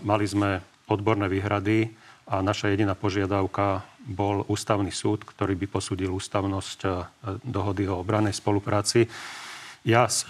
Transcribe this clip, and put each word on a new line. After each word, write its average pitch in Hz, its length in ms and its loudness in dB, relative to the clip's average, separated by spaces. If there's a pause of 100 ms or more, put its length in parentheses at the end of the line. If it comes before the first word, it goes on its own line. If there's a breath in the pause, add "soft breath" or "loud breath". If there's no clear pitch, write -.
mali 104 240 2
sme 98 320 0 (300)
odborné 104 400 2
výhrady 101 680 0 (340 loud breath)
a 98 120 0
naša 101 320 2
jediná 98 240 2
požiadavka 98 880 0 (160)
bol 101 480 0
ústavný 101 400 0
súd, 104 320 -2
ktorý 98 320 -2
by 95 160 -2
posúdil 95 440 -2
ústavnosť, 98 680 -4
e, 98 80 0 (560)
dohody 98 440 -2
o 90 120 -2
obrannej 104 320 2
spolupráci. 104 720 2 (800 loud breath)
Ja 120 240 6
s - 200 -2